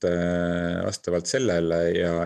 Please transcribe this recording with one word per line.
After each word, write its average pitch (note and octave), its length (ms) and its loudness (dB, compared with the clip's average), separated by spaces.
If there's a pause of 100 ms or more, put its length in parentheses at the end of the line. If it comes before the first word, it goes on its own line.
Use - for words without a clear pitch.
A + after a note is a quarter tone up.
äh, F2 760 0
vastavalt F2 460 -2
sellele E2+ 520 2 (100)
ja, F2 220 0 (120)